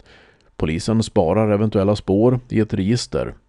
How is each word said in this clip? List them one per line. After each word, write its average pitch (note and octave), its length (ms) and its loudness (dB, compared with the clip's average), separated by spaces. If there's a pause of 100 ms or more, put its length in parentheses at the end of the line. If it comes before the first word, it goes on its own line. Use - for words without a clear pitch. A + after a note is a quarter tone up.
(580)
Polisen G#2+ 460 -2
sparar G#2 480 0
eventuella G#2 440 2
spår A2 440 0 (100)
i G#2 100 0
ett G#2+ 140 -2
register F#2+ 600 -2 (160)